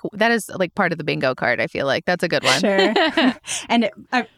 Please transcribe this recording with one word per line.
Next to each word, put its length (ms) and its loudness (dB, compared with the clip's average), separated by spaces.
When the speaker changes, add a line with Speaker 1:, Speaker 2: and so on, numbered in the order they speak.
Speaker 1:
that 180 2
is, 240 -2
like, 200 -2
part 160 0
of 60 -6
the 80 -6
bingo 300 0
card, 260 0
I 60 0
feel 180 -4
like. 200 0
That's 180 0
a 40 2
good 160 0
one. 160 2
Speaker 2:
Sure. 220 2
Speaker 3:
<laughs> 520 2
Speaker 2:
And, 200 2
uh, 120 0